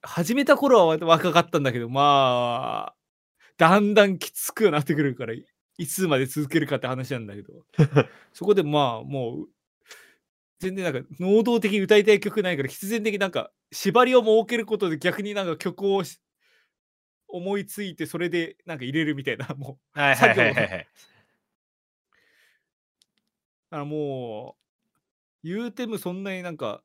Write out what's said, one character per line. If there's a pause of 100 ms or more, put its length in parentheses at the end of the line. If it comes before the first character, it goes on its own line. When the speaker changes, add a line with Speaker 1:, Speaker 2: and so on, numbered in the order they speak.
Speaker 1:
始
め
た
頃
は
わ-、
若
か
っ
た
ん
だ
け
ど、
ま
あ、 (600)
だ
ん
だ
ん
き
つ
く
な
っ
て
く
る
か
ら、
い-、 (320)
い
つ
ま
で
続
け
る
か
っ
て
話
な
ん
だ
け
ど。 (200)
Speaker 2:
<laughs> (240)
Speaker 1:
そ
こ
で、
ま
あ、
も
う、 (1120)
全
然
な
ん (100)
か、 (120)
能
動
的
に
歌
い
た
い
曲
な
い
か
ら、
必
然
的
に
な
ん
か、 (200)
縛
り
を
設
け
る
こ
と
で
逆
に
な
ん
か
曲
を
し-、 (1080)
思
い
つ
い
て、
そ
れ
で
な
ん
か
入
れ
る
み
た
い
な、
<laughs>
も (160)
う、
Speaker 2:
は
い
は
い
は
い
は
い
は
い。
Speaker 1:
作 (2750)
業。
あ、
も (880)
う、
言
う
て
も
そ
ん
な
に
な
ん
か